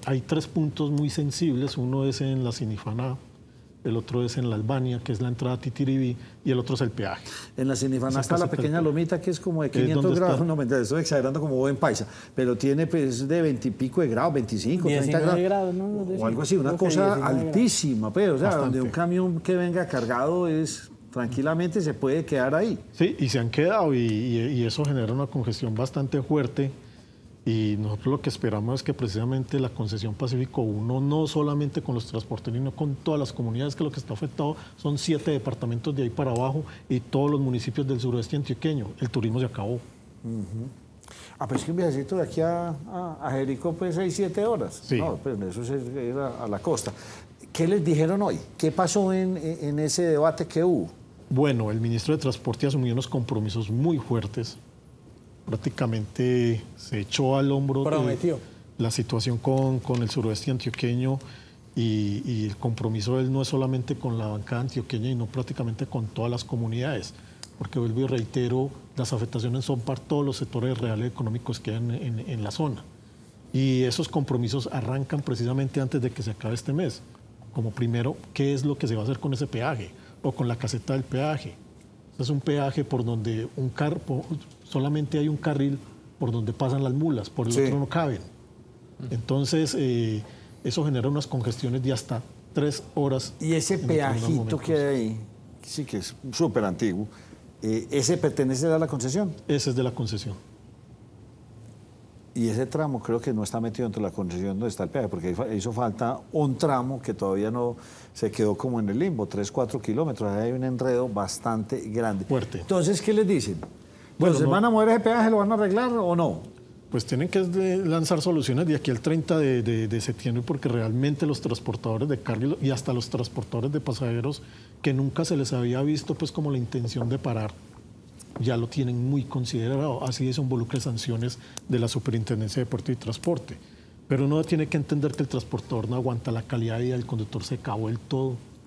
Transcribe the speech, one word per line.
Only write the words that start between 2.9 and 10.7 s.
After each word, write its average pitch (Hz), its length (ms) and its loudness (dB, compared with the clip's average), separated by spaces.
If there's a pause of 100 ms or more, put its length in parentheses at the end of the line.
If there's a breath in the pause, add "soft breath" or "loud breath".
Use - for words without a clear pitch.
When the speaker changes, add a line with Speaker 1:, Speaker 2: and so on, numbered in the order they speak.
Speaker 1:
el 113 140 0
otro 123 260 -2
es 120 140 -2
en 123 120 0
la 110 60 0
Albania, 123 480 0
que - 80 -4
es 104 80 -2
la 123 80 0
entrada 123 280 -2
a 120 40 -4
Titiribí, 135 560 0 (300 loud breath)
y 139 60 2
el 123 80 4
otro 120 160 0
es 117 60 0
el 117 100 2
peaje. 95 340 -6 (320 loud breath)
Speaker 2:
En 127 100 0
la 135 80 2
Sinifaná 131 360 0
Speaker 1:
Esa 135 100 2
Speaker 2:
está 165 140 2
la 175 100 4
Speaker 1:
caseta - 120 -2
Speaker 2:
pequeña 147 180 2
Speaker 1:
del 165 100 4
Speaker 2:
lomita 160 340 2
que 180 120 -2
es 156 100 -2
como 160 220 0
de 139 40 2
Speaker 1:
Es - 60 -4
donde 135 140 4
Speaker 2:
quinientos 143 260 4
Speaker 1:
está. 175 140 4
Speaker 2:
grados, 160 180 4
no, 160 100 2
mentira, 135 240 2